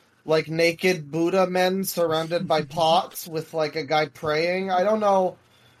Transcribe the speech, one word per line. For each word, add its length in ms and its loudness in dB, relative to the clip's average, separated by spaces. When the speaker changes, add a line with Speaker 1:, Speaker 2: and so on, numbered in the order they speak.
Speaker 1:
like, 220 0
naked 640 0
Buddha 360 2
men 360 0
surrounded 640 -2
by 140 2
Speaker 2:
<laughs> 20 -2
Speaker 1:
pots 640 0
with, 280 -8
like, 200 -2
a 100 -6
guy 200 0
praying. 680 -2
I 120 2
don't 160 0
know. 380 2